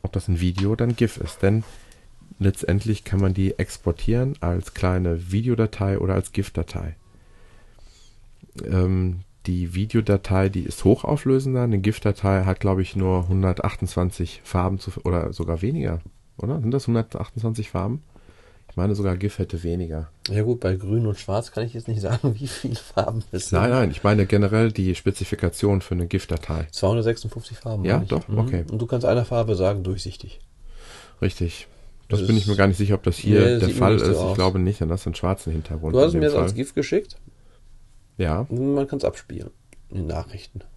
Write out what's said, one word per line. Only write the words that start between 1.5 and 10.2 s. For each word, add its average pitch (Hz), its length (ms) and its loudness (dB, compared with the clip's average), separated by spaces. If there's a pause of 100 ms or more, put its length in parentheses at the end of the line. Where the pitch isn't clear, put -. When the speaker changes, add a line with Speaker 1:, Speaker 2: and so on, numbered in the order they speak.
Speaker 1:
letztendlich 101 640 0
kann 95 160 0
man 95 140 2
die 95 240 0
exportieren 120 840 0
als 87 320 -2
kleine 90 580 0
Videodatei 107 680 0
oder 95 140 0
als 95 180 -2
gif-Datei. - 640 -6 (1700)
Ähm, 92 580 0 (260)
die 90 260 -2
Videodatei, 98 760 2